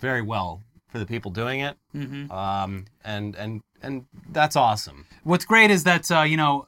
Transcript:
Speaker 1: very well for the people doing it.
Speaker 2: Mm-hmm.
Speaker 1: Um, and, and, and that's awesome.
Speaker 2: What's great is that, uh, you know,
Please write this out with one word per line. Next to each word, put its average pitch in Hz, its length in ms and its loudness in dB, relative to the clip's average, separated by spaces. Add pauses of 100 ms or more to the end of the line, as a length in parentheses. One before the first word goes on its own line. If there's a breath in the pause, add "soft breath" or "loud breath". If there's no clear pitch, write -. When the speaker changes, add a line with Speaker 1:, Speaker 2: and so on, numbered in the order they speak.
Speaker 1:
very 127 220 -2
well 98 400 -6 (260)
for 120 100 -12
the 107 60 -6
people 110 260 -8
doing 120 300 -6
it. 143 160 -8 (180)
Speaker 2:
Mm-hmm. 143 380 -10
Speaker 1:
Um, 98 540 -6 (180)
and, 104 320 -8
and, 107 240 -10 (220)
and 131 240 -12 (240)
that's 151 260 2
awesome. 104 480 0 (180 soft breath)
Speaker 2:
What's 175 220 2
great 220 260 8
is 180 140 4
that, 170 260 2
uh, 165 120 4
you 156 160 2
know, 143 300 2